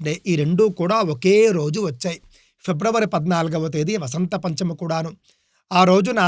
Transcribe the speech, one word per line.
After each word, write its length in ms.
డే 100
ఈ 100
రెండూ 320
కూడా 280
ఒకే 260
రోజు 300
వచ్చాయి. 380
ఫిబ్రవరి 420
పద్నాలుగవ 640
తేదీ 280
వసంత 380
పంచమి 420
కూడాను. 340
ఆ 140
రోజున 440